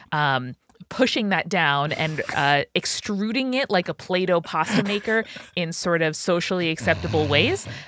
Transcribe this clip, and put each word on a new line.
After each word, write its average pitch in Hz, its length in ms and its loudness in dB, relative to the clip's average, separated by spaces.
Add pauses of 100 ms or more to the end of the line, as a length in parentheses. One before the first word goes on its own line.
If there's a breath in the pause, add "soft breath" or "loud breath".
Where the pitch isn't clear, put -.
(120)
um, 131 420 0 (360)
pushing 240 400 0
that 165 180 0
down 151 440 2
and, 156 300 -2 (140)
uh, 143 260 4 (120)
extruding 214 800 -2
it 269 140 -2
like 180 200 0
a 170 60 -4
Play-Doh 180 480 0
pasta 165 420 0
maker 214 400 0 (320 loud breath)
in 165 180 -2
sort 170 280 0
of 156 140 0
socially 175 540 0
acceptable 160 560 0
ways. 180 400 2 (220 loud breath)